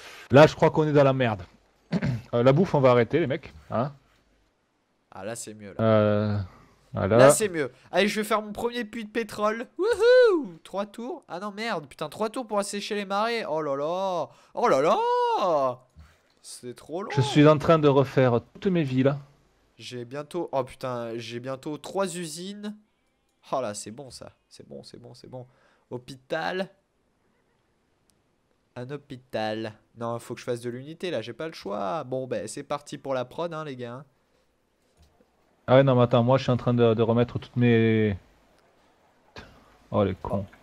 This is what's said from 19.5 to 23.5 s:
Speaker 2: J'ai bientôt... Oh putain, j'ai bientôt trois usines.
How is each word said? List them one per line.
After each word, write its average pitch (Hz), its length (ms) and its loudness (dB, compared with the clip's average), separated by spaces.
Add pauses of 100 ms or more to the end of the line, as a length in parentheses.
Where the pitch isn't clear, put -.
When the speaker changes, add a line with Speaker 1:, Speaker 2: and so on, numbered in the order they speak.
Speaker 2:
J'ai 123 260 -14
bientôt... 147 480 -8
Oh 135 140 0
putain, 120 500 -8
j'ai 117 240 -10
bientôt 135 380 -10
trois 185 400 -6
usines. 190 580 -10 (800)